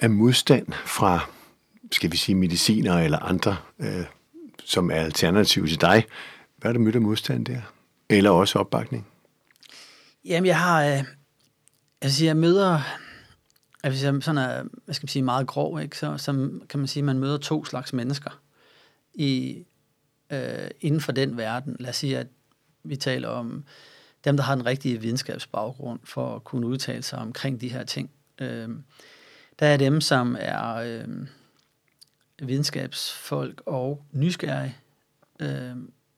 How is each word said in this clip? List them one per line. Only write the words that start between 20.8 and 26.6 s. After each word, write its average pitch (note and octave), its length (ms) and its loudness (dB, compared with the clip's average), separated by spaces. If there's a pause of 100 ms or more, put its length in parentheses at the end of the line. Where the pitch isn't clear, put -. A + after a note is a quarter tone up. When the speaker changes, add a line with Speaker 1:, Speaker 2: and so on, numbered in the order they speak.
Speaker 2:
inden D3+ 200 2
for C#3+ 120 -4
den C3 240 0
verden. A#2+ 440 -4
Lad B2+ 100 -10
os B2 60 -6
sige, C3+ 220 -2
at B2 80 -6 (580)
vi D3+ 120 -8
taler B2+ 320 -4
om A#2+ 360 -8 (600)
dem, C#3+ 120 4
der C#3 80 2
har C3+ 100 2
den B2 120 -2
rigtige B2+ 340 -2
videnskabsbaggrund A#2+ 1040 -6
for B2 320 -6
at A2+ 80 -14
kunne A#2+ 220 -4